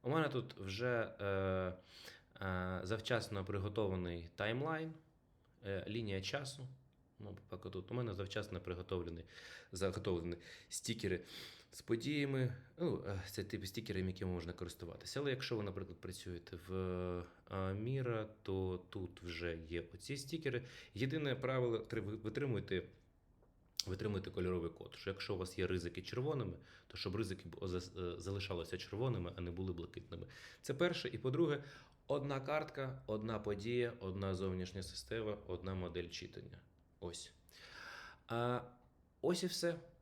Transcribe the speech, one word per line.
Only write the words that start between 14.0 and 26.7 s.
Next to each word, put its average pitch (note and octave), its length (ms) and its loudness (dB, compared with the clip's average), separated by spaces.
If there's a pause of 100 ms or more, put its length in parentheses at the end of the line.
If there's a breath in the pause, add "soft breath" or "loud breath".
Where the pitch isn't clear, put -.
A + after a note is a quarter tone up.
якими F#2 260 0
можна F2 200 -2
користуватися. - 680 -6
Але C#3+ 100 4
якщо B2 260 0
ви, G#2+ 60 2
наприклад, F#2+ 380 -4
працюєте F2+ 580 -6 (100)
в, F#2 60 -2 (800 loud breath)
е, F#2+ 220 2
Міра, A#2 540 2 (140)
то F#2+ 380 2 (100)
тут - 320 -6
вже E2+ 360 -2 (100)
є E2 160 0 (100)
оці C3+ 220 -4
стікери. C#3 460 0 (320 loud breath)
Єдине C3+ 400 2
правило, B2+ 440 4
три-, A2+ 220 0
ви-, G#2 160 -2
витримуйте, G#2+ 680 2 (1040)
витримуйте F#2+ 440 0
кольоровий F2+ 400 2
код, - 240 -12
що - 160 -2
якщо G2 240 -2
у F2+ 40 -2
вас F#2 200 -2
є F2+ 80 4
ризики F2 360 0
червоними, B2+ 540 0 (300 loud breath)